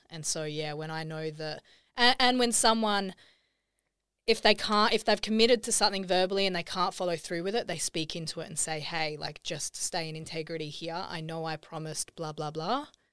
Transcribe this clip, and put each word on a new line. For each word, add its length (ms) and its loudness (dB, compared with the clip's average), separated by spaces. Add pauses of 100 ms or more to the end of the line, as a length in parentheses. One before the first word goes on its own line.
(100)
And 160 -10
so, 180 -2
yeah, 280 -4
when 180 -8
I 140 -6
know 260 -6
that, 320 -8 (340)
and, 220 8
and 200 6
when 140 4
someone 640 4 (1120)
if 160 4
they 120 8
can't, 380 4
if 120 0
they've 160 2
committed 440 4
to 80 -2
something 320 2
verbally 420 2
and 80 0
they 80 -2
can't 320 -2
follow 220 0
through 260 -6
with 120 -2
it, 120 -2
they 120 -4
speak 360 -4
into 260 -6
it 80 -8
and 100 -6
say, 220 -2
"Hey, 360 -4
like, 260 -10
just 340 -6
stay 320 -4
in 80 -8
integrity 520 -6
here. 400 -8
I 120 -8
know 260 -6
I 100 -4
promised 600 -8
blah, 160 -8
blah, 180 -6
blah. 360 -2 (260)